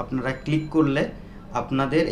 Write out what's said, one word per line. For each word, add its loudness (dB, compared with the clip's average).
আপনারা -4
ক্লিক 0
করলে 4
আপনাদের 2